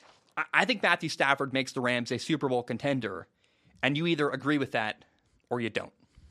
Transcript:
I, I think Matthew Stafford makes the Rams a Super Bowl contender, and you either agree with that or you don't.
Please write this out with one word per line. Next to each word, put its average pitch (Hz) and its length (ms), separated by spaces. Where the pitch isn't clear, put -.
I, 156 160
I - 140
think 220 160
Matthew 175 260
Stafford 139 460
makes 131 180
the 135 80
Rams 123 320
a 120 60
Super 143 320
Bowl 123 120
contender, 117 640
and 139 140
you 165 100
either 151 220
agree 135 300
with 131 140
that 107 340
or 120 140
you 110 80
don't. - 240